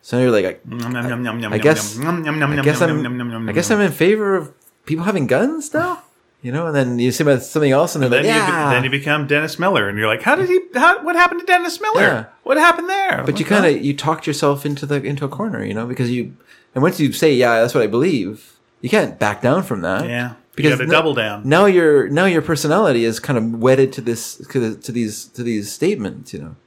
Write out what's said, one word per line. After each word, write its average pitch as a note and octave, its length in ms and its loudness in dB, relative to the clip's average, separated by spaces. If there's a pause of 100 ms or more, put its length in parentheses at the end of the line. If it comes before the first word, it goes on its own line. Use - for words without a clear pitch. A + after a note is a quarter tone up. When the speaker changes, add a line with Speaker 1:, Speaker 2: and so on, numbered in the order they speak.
Speaker 1:
So - 160 -4
you're B2+ 120 4
like, G#2 140 2
I, F#2 200 -4
Speaker 2:
Nom, A#2+ 280 -10
nom, B2 160 -4
nom, A#2+ 140 -6
nom, A#2 180 -6
nom, G#2+ 120 -6
Speaker 1:
I A2 40 -2
Speaker 2:
nom, - 60 0
Speaker 1:
guess, A2 340 0
Speaker 2:
nom, E3 260 -4
nom, - 20 -
nom, D3+ 140 -2
nom, D3 140 0
Speaker 1:
I D3 40 0
Speaker 2:
nom, C#3 80 -2
Speaker 1:
guess C#3+ 160 2
Speaker 2:
nom, E3 100 2
Speaker 1:
I'm, D3+ 120 -2
Speaker 2:
nom, B2 160 -4
nom, A#2+ 120 -6
nom, A2+ 180 -6
Speaker 1:
I G#2 40 -4
guess E3+ 180 0
Speaker 2:
nom. G#3 100 4
Speaker 1:
I'm G3+ 60 4
in D#3 60 0
favor G3 440 2
of D3+ 160 -6 (340)
people D#3+ 180 -4
having F#3 220 -2
guns B3+ 480 0
now. F4 280 -2 (400)
You B2 100 -8
know, E3 160 -4
and D3+ 60 -4
then B2 240 0
you B2 140 2
say D#3+ 100 -2
about C#3+ 200 4
something D3 280 0
else, D3 240 2
and D3 80 -2
they're C3 60 2
Speaker 2:
And C3+ 180 2
Speaker 1:
like, A3 80 2
Speaker 2:
then - 0 - (120)
you - 0 -
be-, F3+ 100 0
Speaker 1:
"Yeah." D3 140 0
Speaker 2:
then B2+ 140 2
you C3+ 60 -2
become C#3+ 360 -2
Dennis D3+ 320 -2
Miller, E3 320 2
and G#2 80 -4
you're A2 80 0
like, A2 160 0
"How C#4+ 140 2
did F#4 120 -2
he? F4+ 100 2 (160)
How, E4 300 4
what E4+ 100 -2
happened F4 260 2
to F4 60 -10
Dennis F4 360 0
Miller? G#4+ 180 0
Speaker 1:
Yeah. A2+ 240 2 (200)
Speaker 2:
What C#4 120 0
happened E4+ 320 4
there?" F#4+ 380 -2
Speaker 1:
But - 120 -2
you D#3+ 60 -2
Speaker 2:
Like, G3+ 180 2
Speaker 1:
kinda, D3 220 4
you C#3 100 0
talked D#3 320 -4
yourself C#3+ 380 -2
into D3 220 -6
the, C#3+ 160 -4
into C#3+ 240 -6
a - 20 -6
corner, C#3 340 -6
you G2+ 120 -6
know, A2+ 100 -4
because B2 260 -4
you, B2 240 -4 (400)
and C3 80 -2
once F3+ 160 2
you D3 140 2
say, D#3 220 4
"Yeah, A#2+ 260 4
that's A#2 140 2
what C3+ 80 4
I G#2+ 60 2
believe," A2+ 680 -2 (260)
you - 80 -8
can't F3 300 0
back G#2 240 -2
down D#3+ 220 2
from G#2 180 -6
that. F#2+ 260 -2
Speaker 2:
Yeah. A#2+ 220 -6
You A2+ 60 -20 (200)
Speaker 1:
Because D3 160 2
Speaker 2:
gotta B2+ 120 0
Speaker 1:
n-, D3+ 40 -2
Speaker 2:
double D#3+ 240 2
down. G#2+ 340 -2
Speaker 1:
now E3+ 200 6
your, D#3 420 4
now D3+ 160 2
your F3 180 2
personality D3 640 2
is A2+ 160 -2
kind C3 180 -2
of A2+ 220 -4
wedded C3 320 4
to C3 80 -10
this, A#2 360 -6 (140)
to, A2+ 260 -2
to - 160 -14
these, A2 340 -6
to - 160 -14
these G#2+ 280 -4
statements, D3+ 640 -4
you F2 80 -12
know. D#2 160 -16 (100)